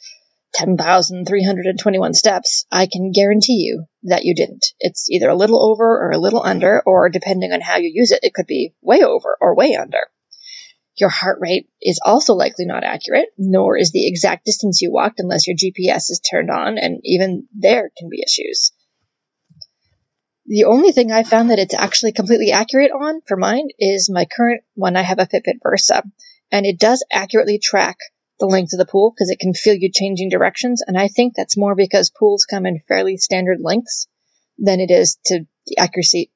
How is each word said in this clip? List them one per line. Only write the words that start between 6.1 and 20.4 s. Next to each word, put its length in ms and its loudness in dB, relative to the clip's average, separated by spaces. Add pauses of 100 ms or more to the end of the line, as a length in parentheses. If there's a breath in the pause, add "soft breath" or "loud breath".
a 80 0
little 240 0
under, 440 2
or 240 4
depending 420 -4
on 80 -2
how 160 -2
you 160 -2
use 200 2
it, 100 2
it 100 0
could 140 -6
be 340 -4
way 220 4
over 380 0
or 140 2
way 200 4
under. 260 -4 (960 loud breath)
Your 140 2
heart 300 -4
rate 280 -2 (120)
is 240 -2
also 300 4
likely 300 -2
not 180 -6
accurate, 540 -2
nor 400 2
is 160 0
the 160 0
exact 380 -2
distance 340 -2
you 100 -2
walked 300 -2
unless 260 -2
your 100 -4
G 140 -2
P 180 -4
S 220 -2
is 100 -8
turned 300 -4
on, 280 -4
and 260 -4
even 500 -2
there 420 2
can 120 -18
be 180 -10
issues. 460 -2 (1700)